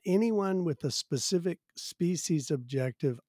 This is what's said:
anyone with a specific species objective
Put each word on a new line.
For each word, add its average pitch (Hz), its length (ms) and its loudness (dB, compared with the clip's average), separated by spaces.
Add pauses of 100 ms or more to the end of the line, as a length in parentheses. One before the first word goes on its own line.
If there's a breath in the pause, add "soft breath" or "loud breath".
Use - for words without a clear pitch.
anyone 196 580 2
with 151 200 -2
a 135 60 0
specific 170 680 -2 (180)
species 170 760 -2
objective 131 680 -2 (100)